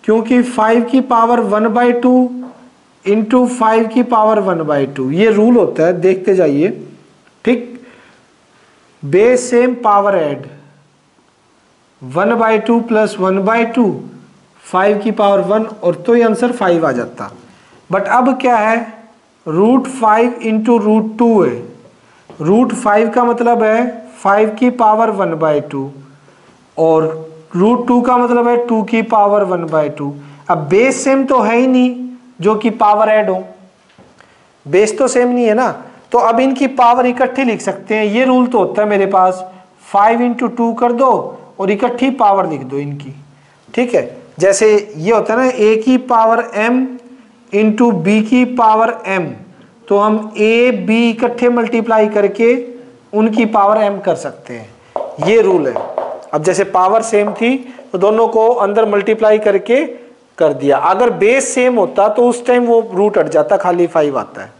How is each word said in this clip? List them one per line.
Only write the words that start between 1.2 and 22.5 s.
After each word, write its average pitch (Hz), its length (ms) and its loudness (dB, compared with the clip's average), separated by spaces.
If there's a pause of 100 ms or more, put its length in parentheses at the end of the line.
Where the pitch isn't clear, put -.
वन 214 260 0
बाई 240 320 2
टू 254 140 2 (920)
into 220 440 2
फ़ाइव 226 400 0
की 247 160 0
पावर 220 360 2
वन 180 220 -2
बाई 143 240 -2
टू, 135 240 -6
ये 202 200 2
रूल 220 260 4
होता 165 300 2
है, 175 140 0
देखते 185 340 2
जाइए, 160 360 2 (720)
ठीक। 233 360 -2 (1200)
बेस 220 480 2
सेम, 247 240 2
पावर 202 420 0
ऐड, 143 300 -4 (1600)
वन 180 320 -2
बाई 220 240 2
टू 233 240 0
plus 214 360 0
one 185 260 0
by 226 140 0 (160)
two, 226 160 0 (760)
फ़ाइव 202 340 0
की 220 140 -2
पावर 202 280 2
वन, 214 240 -2
और 175 320 -4
तो - 200 0
ये 233 60 4
आंसर 226 300 0
फ़ाइव 175 340 0
आ 139 60 0
जाता। 117 380 -8 (600)
But 196 180 -2
अब 247 220 2 (100)
क्या 247 160 2
है, 220 240 0 (680)
रूट 214 440 2
फ़ाइव 226 540 0
into 220 380 0
रूट 214 360 0
टू 226 240 2
है, 123 140 -2 (760)
रूट 202 440 0